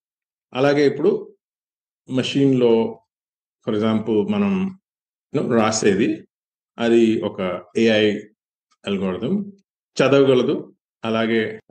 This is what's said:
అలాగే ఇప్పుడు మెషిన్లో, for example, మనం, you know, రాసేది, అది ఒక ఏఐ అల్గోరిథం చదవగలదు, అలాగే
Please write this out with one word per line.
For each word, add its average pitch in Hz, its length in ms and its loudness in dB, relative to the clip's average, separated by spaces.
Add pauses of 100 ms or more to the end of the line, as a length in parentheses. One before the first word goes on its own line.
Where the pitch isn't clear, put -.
(540)
అలాగే 143 340 2
ఇప్పుడు - 480 -2 (800)
మెషిన్లో, 123 840 0 (680)
for 107 120 -2
example, 107 520 0
మనం, 98 480 -2 (560)
you 151 80 -2
know, 117 180 0
రాసేది, 107 640 0 (520)
అది 117 420 2
ఒక 92 420 -6 (140)
ఏఐ 107 420 2 (680)
అల్గోరిథం 98 640 -4 (180)
చదవగలదు, 131 1040 0 (320)
అలాగే 113 540 -2 (120)